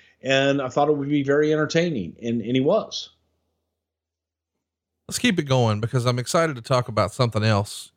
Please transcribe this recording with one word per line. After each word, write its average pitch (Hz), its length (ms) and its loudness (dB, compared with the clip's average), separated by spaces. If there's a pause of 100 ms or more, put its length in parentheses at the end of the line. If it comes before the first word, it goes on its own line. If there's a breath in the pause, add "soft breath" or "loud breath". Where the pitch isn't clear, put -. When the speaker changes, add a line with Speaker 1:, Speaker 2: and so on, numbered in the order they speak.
(220 loud breath)
Speaker 1:
And 135 400 2
I 127 60 -4
thought 143 200 0
it 151 80 2
would 139 140 -6
be 147 120 2
very 147 300 2
entertaining. 151 680 -2
And, 117 180 -2
and 113 140 -4
he 131 60 4
was. 170 500 -2 (2000)
Speaker 2:
Let's - 120 -10
keep 226 200 2
it 160 40 -2
going 120 400 2
because 120 240 -2
I'm 123 120 0
excited 156 380 0
to 113 60 -12
talk 123 260 -2
about 104 240 0
something 113 320 0
else. 104 520 0